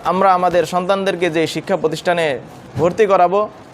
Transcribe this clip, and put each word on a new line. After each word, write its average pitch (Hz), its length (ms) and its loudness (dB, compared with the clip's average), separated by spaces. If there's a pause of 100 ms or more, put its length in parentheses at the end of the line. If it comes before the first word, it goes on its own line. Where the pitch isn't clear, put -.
আমরা 185 300 2
আমাদের 180 320 2
সন্তানদেরকে 180 640 -2
যে 160 160 0
শিক্ষা 170 300 -4
প্রতিষ্ঠানে 156 640 -2 (380)
ভর্তি 180 300 2
করাবো, 196 420 2 (260)